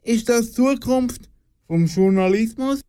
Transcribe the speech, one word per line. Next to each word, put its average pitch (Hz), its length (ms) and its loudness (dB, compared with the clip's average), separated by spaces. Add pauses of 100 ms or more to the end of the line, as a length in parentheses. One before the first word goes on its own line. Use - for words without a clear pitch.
Ist 226 280 -2
das 233 180 0
die - 60 -16
Zukunft 254 760 -2 (380)
vom 165 180 0
Journalismus? 196 1040 0